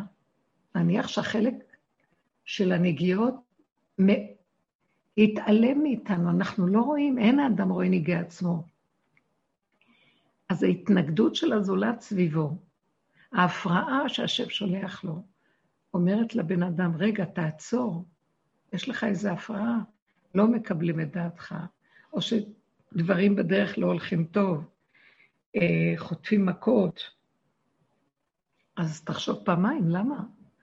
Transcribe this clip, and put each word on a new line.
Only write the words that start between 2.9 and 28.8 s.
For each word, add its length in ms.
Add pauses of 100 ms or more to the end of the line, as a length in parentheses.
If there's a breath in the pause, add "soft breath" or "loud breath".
מ-, 340 (800)
התעלם 680
מאיתנו, 460
אנחנו 380
לא 140
רואים, 360
אין 220
האדם 300
רואה 200
נגעי 260
עצמו. 480 (1900 soft breath)
אז 140
ההתנגדות 720
של 180
הזולת 480
סביבו, 560 (760 soft breath)
ההפרעה 760
שהשם 400
שולח 540
לו, 200 (720)
אומרת 420
לבן 280
אדם, 340
"רגע, 280
תעצור, 800 (680)
יש 160
לך 140
איזה 280
הפרעה, 480 (560)
לא 120
מקבלים 520
את 120
דעתך, 440 (580 soft breath)
או 80
שדברים 1120
בדרך 420
לא 80
הולכים 400
טוב, 380 (920 soft breath)
אה, 420
חוטפים 480
מכות." 560 (1800)
אז 260